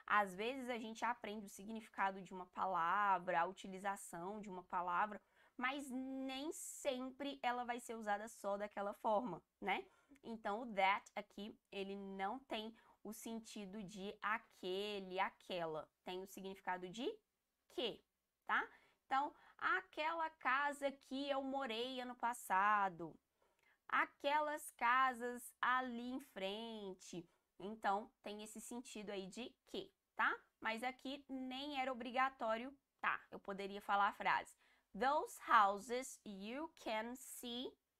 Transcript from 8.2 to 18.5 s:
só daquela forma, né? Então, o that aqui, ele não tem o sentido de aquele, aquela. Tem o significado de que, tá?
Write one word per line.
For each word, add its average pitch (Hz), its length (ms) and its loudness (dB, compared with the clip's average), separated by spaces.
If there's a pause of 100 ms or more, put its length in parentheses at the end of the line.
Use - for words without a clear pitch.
só 202 280 -2
daquela 202 380 -2
forma, 208 480 2 (180)
né? 196 240 0 (380)
Então, 226 400 -4
o 233 120 -8
that 196 400 2
aqui, 208 440 -10 (120)
ele 196 260 -4
não 196 440 -4
tem 226 340 -6 (280)
o 208 100 -8
sentido 220 720 -8
de 202 360 -8
aquele, 196 1000 -2
aquela. 165 680 -2 (160)
Tem 185 180 -6
o 190 40 -10
significado 190 600 -6
de 220 200 -4 (600)
que, 220 340 -4 (400)
tá? 392 240 2 (380)